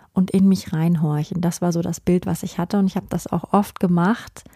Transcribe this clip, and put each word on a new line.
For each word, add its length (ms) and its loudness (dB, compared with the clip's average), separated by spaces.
und 180 0
in 160 4
mich 260 0
reinhorchen. 680 0
Das 200 -2
war 100 0
so 100 0
das 180 -4
Bild, 260 0
was 180 -4
ich 140 -10
hatte. 200 -2
Und 100 2
ich 80 -4
habe 140 -6
das 180 -6
auch 260 -6
oft 260 2
gemacht. 640 0